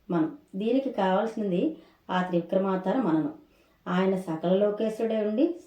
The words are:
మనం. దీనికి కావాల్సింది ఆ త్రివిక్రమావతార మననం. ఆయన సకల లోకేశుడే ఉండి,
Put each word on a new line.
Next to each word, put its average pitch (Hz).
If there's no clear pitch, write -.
మనం. -
దీనికి 247
కావాల్సింది 208
ఆ 185
త్రివిక్రమావతార 190
మననం. 160
ఆయన 190
సకల 175
లోకేశుడే 214
ఉండి, 262